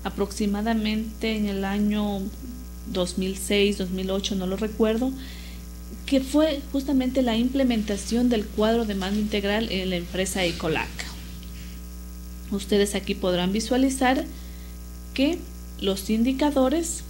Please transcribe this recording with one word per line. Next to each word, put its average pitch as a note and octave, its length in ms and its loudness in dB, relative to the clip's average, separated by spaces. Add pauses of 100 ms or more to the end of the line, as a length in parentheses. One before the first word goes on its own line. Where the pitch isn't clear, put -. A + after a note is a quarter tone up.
aproximadamente G#3+ 1300 -2
en G#3 120 0
el G3 180 -2
año G#3 560 0 (720)
dos F3+ 240 0
mil F#3+ 200 -2
seis, G3+ 400 4
dos F#3 120 -2
mil F#3 220 -2
ocho, G3 240 -2
no F#3 120 0
lo F#3+ 80 0
recuerdo, A3 560 2 (960)
que C4+ 160 4
fue D4 400 2 (100)
justamente C4 500 2
la A#3 140 4
implementación A#3+ 960 2
del G#3+ 160 2
cuadro A3+ 400 2
de G3+ 100 -2
mando F#3+ 240 0
integral G#3 520 0
en F#3 180 -2
la F3+ 60 0
empresa F#3 500 0
Ecolac. D#3+ 440 0 (1600)
Ustedes G3+ 440 2
aquí G3 200 -2
podrán F3+ 360 2
visualizar C4 760 2 (880)
que D#4 260 2 (400)
los F#3+ 300 -2
indicadores C4+ 1000 2